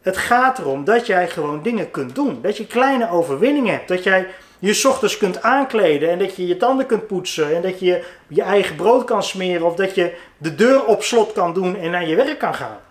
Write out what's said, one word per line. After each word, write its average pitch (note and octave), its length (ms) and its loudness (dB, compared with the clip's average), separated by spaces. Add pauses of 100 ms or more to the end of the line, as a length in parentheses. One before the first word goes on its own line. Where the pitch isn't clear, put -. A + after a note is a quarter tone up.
Het - 160 -2
gaat B3+ 420 2
erom C#3+ 260 -4
dat A#3 220 2
jij F3+ 220 0
gewoon D3+ 340 -6
dingen G#3 280 -4
kunt C3 240 -8
doen. B3+ 280 -2
Dat G3+ 140 -2
je G#3+ 100 -10
kleine B3 440 0
overwinningen F3 600 2
hebt. - 160 -6
Dat F3+ 140 -2
jij F#3+ 240 2 (320)
je G3 160 0
's - 100 -2
ochtends C4 320 2
kunt F#3 260 -2
aankleden G3 680 2
en F3 80 0
dat F#3+ 180 -4
je F3+ 100 -4
je F3 100 0
tanden C4 300 2
kunt A3+ 200 -2
poetsen. E3 480 -2
En E3+ 80 -2
dat - 180 -4
je F3+ 240 2 (240)
je D3+ 140 0
eigen F#3+ 340 0
brood A3+ 280 4
kan G#3 180 0
smeren. F3+ 440 -2
Of E3+ 80 2
dat F#3 200 -2
je F3 220 0 (220)
de D#3 160 -6
deur B3 300 6
op G#3 180 2
slot A3 300 0
kan F3 220 0
doen F#3 220 -2
en E3 140 -4
naar F3 160 -2
je D#3+ 100 0
werk C#4+ 220 0
kan D#3+ 160 -2
gaan. A2 240 -10 (120)